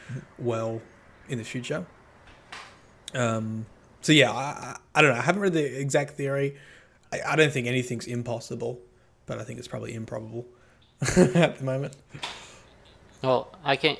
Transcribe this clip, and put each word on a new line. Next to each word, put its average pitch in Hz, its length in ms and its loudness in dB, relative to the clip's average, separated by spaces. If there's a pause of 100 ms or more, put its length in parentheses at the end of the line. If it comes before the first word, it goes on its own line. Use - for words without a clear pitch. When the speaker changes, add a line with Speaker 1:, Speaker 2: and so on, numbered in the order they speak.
Speaker 1:
Mm-hmm. 131 100 -10 (260)
Speaker 2:
well 113 360 -2 (480)
in 127 100 -4
the 110 40 -6
future. 147 420 -6 (1300)
Um, 113 500 -2 (360)
so - 100 4
yeah, 135 200 8
I, 110 120 -4
I, 135 340 -8 (180)
I 156 60 6
don't 147 120 8
know. 117 60 -2
I 120 40 0
haven't 180 180 2
read 190 120 2
the 139 280 0
exact 139 300 0
theory. 139 460 -2 (540)
I, - 180 -4
I 143 60 0
don't 151 160 6
think 131 160 -2
anything's 123 400 -2
impossible, 120 720 -6 (460)
but 117 140 -8
I 110 40 -8
think 117 140 -12
it's 123 100 -14
probably 113 280 -8
improbable 113 500 -10 (300)
<laughs> - 260 -14
at 170 560 4
the 135 60 -12
moment. 135 320 -4 (1300)
Speaker 3:
Well, 131 280 2 (120)
I 143 140 2
can't, 147 220 0